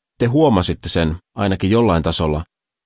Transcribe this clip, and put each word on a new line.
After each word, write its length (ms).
te 80
huomasitte 600
sen 300
ainakin 360
jollain 320
tasolla, 420